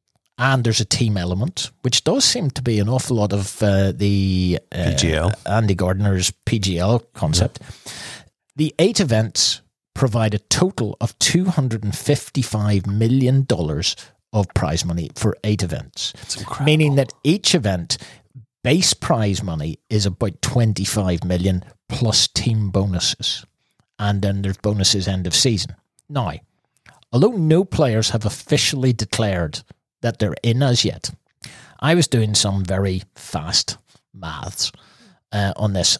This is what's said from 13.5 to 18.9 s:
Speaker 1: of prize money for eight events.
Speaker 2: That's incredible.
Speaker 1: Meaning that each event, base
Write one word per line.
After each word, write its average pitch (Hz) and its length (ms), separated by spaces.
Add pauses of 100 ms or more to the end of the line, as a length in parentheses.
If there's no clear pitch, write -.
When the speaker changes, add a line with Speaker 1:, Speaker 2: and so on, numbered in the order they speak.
Speaker 1:
of 101 220
prize 80 320
money 85 300
for - 280
eight 107 200
events. - 480
Speaker 2:
That's - 260
incredible. - 280
Speaker 1:
Meaning 151 320
that 131 160 (100)
each 185 320
event, 98 420 (640)
base 165 300